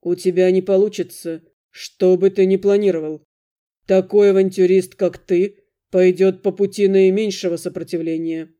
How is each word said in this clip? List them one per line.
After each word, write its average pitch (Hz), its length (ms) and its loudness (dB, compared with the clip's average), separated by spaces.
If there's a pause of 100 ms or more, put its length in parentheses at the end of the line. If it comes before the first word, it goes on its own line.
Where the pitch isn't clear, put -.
У 175 140 -4
тебя 180 360 0
не 185 100 2
получится, 185 800 -4 (260)
что - 460 -2
бы 185 140 2
ты 190 160 0
ни 190 100 2
планировал. 185 720 -2 (600)
Такой 196 460 2
авантюрист, 185 640 0
как - 240 -4
ты, 190 400 -4 (320)
пойдёт 185 500 2
по 196 100 -2
пути 196 360 -2
наименьшего 190 720 0
сопротивления. 165 1040 -8